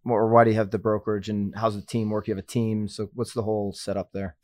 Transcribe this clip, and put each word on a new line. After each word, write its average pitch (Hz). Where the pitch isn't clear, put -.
or 113
why 117
do 110
you 107
have 107
the 107
brokerage, 107
and 101
how's 107
the 101
team 110
work? 107
You 107
have 95
a -
team, 110
so 101
what's 117
the 120
whole 104
setup -
there? 95